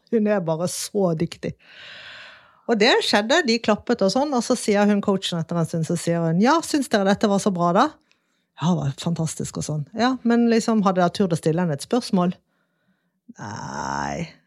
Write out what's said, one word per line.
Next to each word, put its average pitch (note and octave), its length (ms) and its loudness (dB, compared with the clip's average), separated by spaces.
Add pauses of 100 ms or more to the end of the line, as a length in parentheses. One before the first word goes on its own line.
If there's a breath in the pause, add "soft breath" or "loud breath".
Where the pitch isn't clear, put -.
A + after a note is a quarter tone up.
(120)
hun G#3+ 160 2
er G#3 140 2
bare E3 260 -2
så F3+ 500 -2
dyktig.» - 360 -6 (1160 loud breath)
Og A#3 80 2
det A3 140 4 (100)
skjedde, B3+ 460 2
de A3+ 100 2
klappet A3+ 460 0
og F#3+ 80 4
sånn, C#4+ 200 0
og A#3+ 120 0
så - 120 -2
sier G3+ 300 2
hun G3+ 160 2
coachen F#3+ 380 -2
etter E3+ 180 -4
en E3 80 2
stund, E3 220 -2
så F3 100 0
sier E3+ 240 -2
hun, E3 180 0
«Ja, C#4 220 4
syns C#4+ 260 -2
dere G3+ 160 2
dette G3 240 2
var G3+ 120 2
så G#3 120 0
bra F3 220 2
da?» A#3+ 140 4 (760)
«Ja, D#3+ 80 0
det F3 80 2
var C#3 240 -2
fantastisk - 560 -4
og - 60 -6
sånn.» D3+ 240 -6 (100)
«Ja, B3 260 0
men A#3 280 2
liksom, A3 320 2
hadde F#3 180 2
dere F3 80 4
turt F3 240 0
å - 60 2
stille D#3+ 220 0
henne E3+ 120 -2
et C3+ 80 -6
spørsmål?» F#3 540 0 (1040)
«Nei.» C#2+ 880 -8 (180)